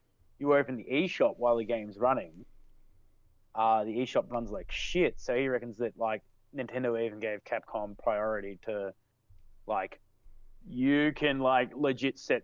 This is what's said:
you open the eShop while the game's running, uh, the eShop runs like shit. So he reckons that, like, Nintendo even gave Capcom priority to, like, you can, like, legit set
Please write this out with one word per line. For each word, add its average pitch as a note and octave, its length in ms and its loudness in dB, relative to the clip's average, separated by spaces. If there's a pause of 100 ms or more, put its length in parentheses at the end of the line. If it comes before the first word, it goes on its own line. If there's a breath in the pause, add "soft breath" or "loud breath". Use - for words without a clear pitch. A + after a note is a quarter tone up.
(380)
you C#3+ 160 4
open C3+ 220 2
the G#2+ 160 -10
eShop C#3+ 460 2
while A#2+ 180 4
the A2+ 80 -2
game's G#2+ 320 -4
running, A#2 360 0 (1200)
uh, A2 300 4
the A2 120 -4
eShop B2 340 0
runs A#2+ 200 -4
like G2 200 -8
shit. - 480 0
So B2+ 160 -4
he C3+ 140 0
reckons A#2 300 -2
that, A#2 180 -4
like, A2 260 -2 (340)
Nintendo A#2+ 480 -2
even G#2+ 140 -6
gave G#2+ 260 -4
Capcom G#2 540 -6
priority G#2 680 -2
to, G2+ 260 -6 (720)
like, G2 340 -4 (680)
you C#3+ 460 4
can, C#3+ 260 0
like, B2+ 340 4
legit C3+ 440 0
set B2 260 0